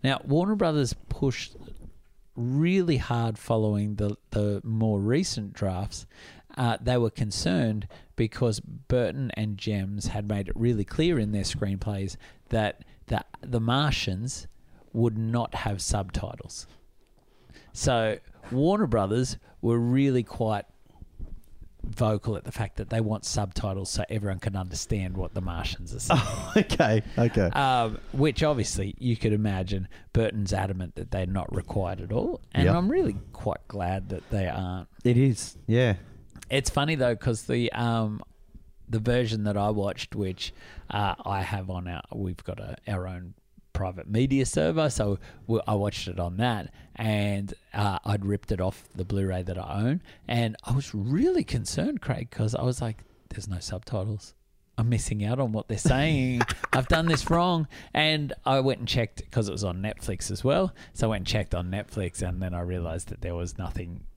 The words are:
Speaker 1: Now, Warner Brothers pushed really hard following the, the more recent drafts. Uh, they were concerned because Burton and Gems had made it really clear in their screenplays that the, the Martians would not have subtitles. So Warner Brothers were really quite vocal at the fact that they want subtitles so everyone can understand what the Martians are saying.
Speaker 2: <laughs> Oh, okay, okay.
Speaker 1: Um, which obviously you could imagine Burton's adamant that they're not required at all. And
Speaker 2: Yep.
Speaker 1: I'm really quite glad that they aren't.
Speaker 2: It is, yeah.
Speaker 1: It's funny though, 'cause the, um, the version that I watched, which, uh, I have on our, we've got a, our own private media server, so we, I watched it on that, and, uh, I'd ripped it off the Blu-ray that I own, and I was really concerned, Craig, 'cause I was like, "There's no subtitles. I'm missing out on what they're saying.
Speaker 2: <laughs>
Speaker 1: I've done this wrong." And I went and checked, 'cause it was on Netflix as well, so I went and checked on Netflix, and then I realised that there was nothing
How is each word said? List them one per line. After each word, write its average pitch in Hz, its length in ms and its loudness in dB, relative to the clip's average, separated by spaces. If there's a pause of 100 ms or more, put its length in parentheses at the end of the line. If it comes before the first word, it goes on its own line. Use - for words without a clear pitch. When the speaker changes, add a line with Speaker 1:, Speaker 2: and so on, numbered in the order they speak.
Speaker 1:
Now, 135 220 2
Warner 180 320 2
Brothers 151 380 2 (140)
pushed - 480 -2 (800)
really 156 600 2
hard 117 420 0
following 104 580 2
the, 104 200 -2 (140)
the 104 340 0
more 110 360 2
recent 113 520 0
drafts. 95 540 -4 (500)
Uh, 117 240 2
they 123 180 2
were 117 120 2
concerned 113 760 0 (300)
because 113 440 2
Burton 123 760 0
and 107 240 -2
Gems 101 500 -2
had 104 200 -4
made 101 200 -2
it - 80 -2
really 113 280 2
clear 160 340 2
in 104 140 2
their 101 120 0
screenplays 98 720 -2 (340)
that 107 340 0 (220)
the, - 180 -2 (180)
the 120 180 0
Martians 120 840 0 (460)
would 117 240 2
not 113 380 0
have 101 260 -2
subtitles. - 840 -4 (1080)
So 113 460 2 (320)
Warner 170 360 4
Brothers 113 520 2 (240)
were 117 160 4
really 127 440 4
quite 107 440 -2 (1160)
vocal 110 520 0
at - 80 -10
the - 80 -10
fact - 240 -4
that 101 140 -6
they 113 100 2
want 107 240 -2
subtitles 95 680 -2
so - 180 -2
everyone 101 300 -2
can 98 160 -4
understand 92 600 -2
what 92 180 -4
the 101 60 -2
Martians 87 540 -6
are - 60 -8
saying. 156 220 4
Speaker 2:
<laughs> - 20 0
Oh, - 320 -6
okay, 113 460 4 (160)
okay. 117 300 6
Speaker 1:
Um, 123 500 2 (140)
which 139 300 4
obviously 131 560 0
you 120 180 2
could 107 160 2
imagine 95 560 0 (240)
Burton's 104 400 2
adamant 95 440 -2
that 92 140 -8
they're 92 160 0
not 92 280 -2
required 95 480 -2
at 90 100 -4
all. 311 280 0 (120)
And 85 140 6
Speaker 2:
Yep. 95 100 8
Speaker 1:
I'm 180 140 2
really 294 260 2 (160)
quite - 360 -4
glad 95 420 -2
that 95 200 -8
they 98 160 0
aren't. 90 420 -4 (140)
Speaker 2:
It 123 140 6
is, 127 400 4 (100)
yeah. 117 280 6 (560)
Speaker 1:
It's 135 200 2
funny 151 240 2
though, 123 220 4
'cause 113 280 -2
the, 120 280 0
um, 113 480 0 (680)
the 113 100 0
version 113 460 2
that 104 120 2
I 101 140 2
watched, 101 440 -2
which, 95 380 -4 (380)
uh, 101 240 0 (100)
I 98 180 -2
have 95 280 -4
on 90 180 -6
our, 87 140 -8 (120)
we've 92 300 -6
got - 160 -8
a, - 160 -10 (100)
our 92 220 -4
own 90 240 -10 (400)
private 92 340 -4
media 131 380 2
server, 156 460 2
so 101 280 0 (280)
we, 113 200 2
I 107 80 0
watched 101 340 -2
it 90 120 -6
on 87 160 -2
that, 110 340 -2 (240)
and, 101 600 0 (180)
uh, 104 320 0
I'd 101 220 0
ripped 101 260 -2
it 90 80 -2
off 92 240 -2 (100)
the 92 100 -4
Blu-ray 95 400 0
that 90 120 -6
I 92 240 -4
own, 131 220 0 (260)
and 117 260 0 (100)
I - 80 -2
was 139 220 -2
really 180 480 2
concerned, 196 600 -2
Craig, 123 280 -4
'cause 110 240 -2
I - 100 -2
was 127 180 0
like, 110 160 -4 (320)
"There's 101 180 -10
no 92 100 -4
subtitles. 101 760 -6 (420)
I'm 113 140 2
missing 107 340 0
out 120 160 0
on 120 120 0
what 107 160 -4
they're 104 100 -2
saying. 131 640 4 (140)
Speaker 2:
<laughs> - 180 -4
Speaker 1:
I've 127 140 2
done 165 180 4
this 160 240 2
wrong." 170 360 4 (280)
And 151 400 2 (100)
I 135 160 6
went 131 200 2
and 120 80 -4
checked, - 420 0
'cause 107 180 2
it 90 40 -4
was 98 120 -2
on 90 160 -2
Netflix 101 500 -4
as - 140 -6
well, 175 300 2 (180)
so - 140 0
I 110 40 2
went 104 100 -2
and 87 60 -6
checked 104 280 0
on 87 160 -2
Netflix, 95 500 -4
and 90 220 -2
then 92 100 -2
I 87 80 -4
realised 85 480 -4
that - 140 -10
there 87 120 -4
was 87 220 -6
nothing 87 480 -8 (120)